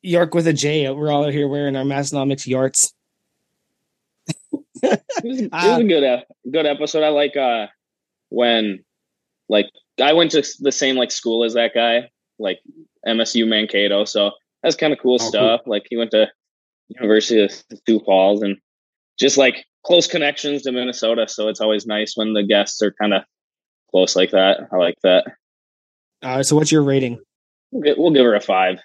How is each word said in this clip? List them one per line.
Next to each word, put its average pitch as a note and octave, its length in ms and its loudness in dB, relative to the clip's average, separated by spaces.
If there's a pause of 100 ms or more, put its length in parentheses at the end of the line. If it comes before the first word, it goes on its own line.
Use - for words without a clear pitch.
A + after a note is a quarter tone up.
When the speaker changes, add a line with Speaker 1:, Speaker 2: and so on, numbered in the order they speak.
Speaker 1:
York E3+ 320 0
with E3+ 140 2
a D#3+ 60 2
J. D3 360 -2
We're D3+ 220 -4
all C#3+ 140 2
out D3 60 -2
here C#3+ 160 -2
wearing C#3+ 300 -4
our C3 80 -4
Massenomics C#3 600 -4
yorts. C3 480 -2 (1300)
<laughs> - 60 -10 (500)
Speaker 2:
It B3+ 180 0 (220)
was, B3+ 180 -8
it G3+ 100 -6
was E3 120 -4
Speaker 1:
Uh, A#3 160 2
Speaker 2:
a A#3+ 60 2
good, D#3+ 180 2
uh, B2 180 0 (300)
good D#3 140 0
episode. D3+ 380 -2
I D3+ 60 2
like, D3 280 0
uh, A#2 300 -2 (640)
when, A2+ 540 0 (640)
like, G#2 200 2 (340)
I C#3+ 100 4
went E3 200 4
to D#3 80 2
s-, - 180 -6
the C3+ 160 0
same, C3+ 240 -2
like, B2 140 -2
school A#2 340 -2
as A2+ 80 -4
that A#2 200 0
guy, A#2 360 0 (280)
like, F#2+ 220 -6 (460)
M A2+ 160 -2
S - 140 -4
U A2+ 100 2
Mankato. G#2 580 0
So G2+ 280 -2 (300)
that's E3 140 0
kinda D3+ 220 -2
cool B2+ 180 0
Speaker 3:
Oh, - 40 0
cool. A2+ 100 -4
Speaker 2:
stuff. A2 380 2
Like, G#2 220 -4
he A#2+ 60 -8
went A#2 160 -4
to G#2+ 160 2 (640)
University G#2+ 520 2
of G2 100 0 (360)
Sioux A2 180 2
Falls G2 360 4
and G2+ 160 -4 (600)
just, C#3 200 2
like, C3 280 2 (200)
close F3 200 4
connections C#3+ 580 -4
to C3 100 -6
Minnesota. A#2 560 -4
So G#2+ 180 -6
it's A2 140 -6
always G#2+ 240 0
nice G#2+ 320 -6
when A2 160 -4
the G#2+ 100 0
guests G2+ 380 0
are G2+ 100 0
kinda G#2 340 -2 (680)
close F#2 240 2
like F#2+ 160 2
that. F#2+ 280 2 (120)
I - 60 -6
like F2+ 240 0
that. F#2 240 4 (960)
Speaker 1:
Uh, C3 220 -4
so D3 120 0
what's D3+ 160 2
your D#3 120 4
rating? C3 340 -2 (540)
Speaker 2:
We'll B3+ 100 -8 (140)
gi-, - 40 -6
we'll E3 120 4
give C3+ 120 6
her A2+ 120 4
a G2+ 40 0
five. F#2+ 460 0